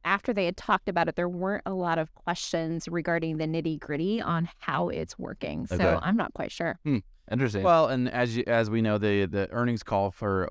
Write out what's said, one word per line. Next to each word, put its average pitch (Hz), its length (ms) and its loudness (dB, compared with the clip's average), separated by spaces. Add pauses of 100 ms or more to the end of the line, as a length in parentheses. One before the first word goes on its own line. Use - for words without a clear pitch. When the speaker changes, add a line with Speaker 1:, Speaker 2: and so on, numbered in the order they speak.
Speaker 1:
after 196 280 0
they 196 140 2
had 180 100 -2
talked - 320 0
about 170 200 2
it, 160 60 -4
there 175 140 0
weren't 185 360 -4
a 196 100 -6
lot 175 240 0
of 160 180 -4
questions 165 720 -4
regarding 170 500 0
the 156 80 -2
nitty-gritty 160 760 -2
on 165 280 0 (100)
how 170 300 -2
it's - 280 -6
working. - 520 -8
So - 80 -2
Speaker 2:
Okay. 165 260 4
Speaker 1:
I'm 196 140 2
not 196 180 0
quite - 160 -6
sure. - 340 -6
Speaker 2:
Hmm. 143 140 2 (320)
Interesting. 107 320 0
Speaker 3:
Well, 165 260 6
and 127 220 0
as 123 260 0
you, 120 100 0
as 117 220 4
we 113 140 2
know, 107 160 2
the, 101 280 4
the 98 240 -2
earnings 120 320 0
call 98 280 0
for 95 400 0